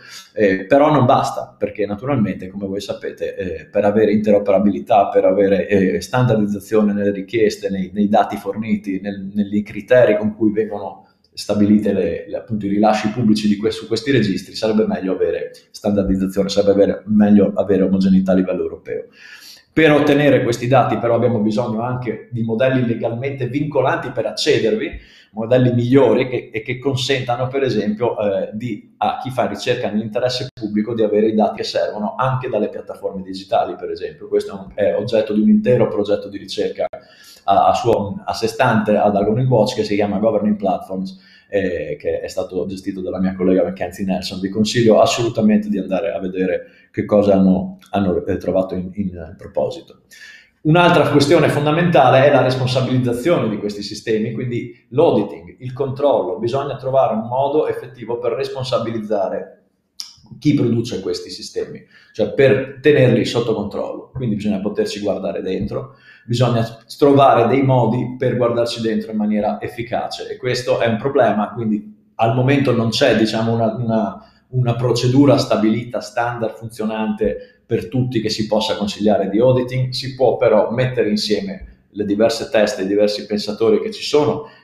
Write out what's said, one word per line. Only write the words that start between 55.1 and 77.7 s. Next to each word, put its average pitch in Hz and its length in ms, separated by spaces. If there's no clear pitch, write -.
il 127 140
controllo. 120 640
Bisogna 135 380
trovare 131 380
un 110 120
modo 139 400
effettivo 120 520
per 120 140
responsabilizzare 104 1200
chi 147 160
produce 113 460
questi 90 300
sistemi, - 520
cioè 104 220
per - 460
tenerli 127 440
sotto 117 300
controllo. - 600
Quindi 107 220
bisogna 98 240
poterci 104 400
guardare 95 420
dentro, - 520
bisogna 117 400
trovare 135 500
dei 135 140
modi 127 560
per 123 180
guardarci 117 440
dentro 110 300
in 107 60
maniera 104 440
efficace - 680
e - 80
questo 127 420
è 117 80
un 110 120
problema, 113 540
quindi 107 640
al 120 180
momento 135 380
non 113 180
c'è, 117 260
diciamo, 113 360
una, 113 220
una, 110 560
una 123 280
procedura 123 600
stabilita, 107 640
standard, 117 540
funzionante 110 1120
per 104 220